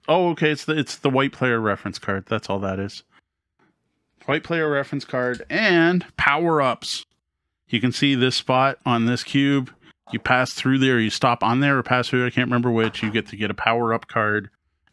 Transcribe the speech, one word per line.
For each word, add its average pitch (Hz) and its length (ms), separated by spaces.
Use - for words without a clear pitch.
Oh, 175 220
okay, 156 200
it's 147 140
the, 156 120
it's - 200
the - 120
white 135 220
player 120 300
reference 101 400
card. 98 260
That's 107 240
all 98 80
that 95 220
is. - 240
White 151 160
player 160 260
reference 139 360
card 123 440
and 180 560
power-ups. 143 880
You 120 120
can 123 120
see 139 240
this 123 180
spot 131 500
on 117 220
this 123 160
cube. 139 500
You 117 80
pass 127 340
through 131 260
there, 131 200
you 110 120
stop 120 340
on 120 160
there 139 180
or 120 60
pass 123 240
through, 123 180
I 120 40
can't 127 180
remember 123 240
which. 113 320
You 107 80
get 107 160
to - 80
get 101 160
a - 20
power-up 113 540
card, 104 420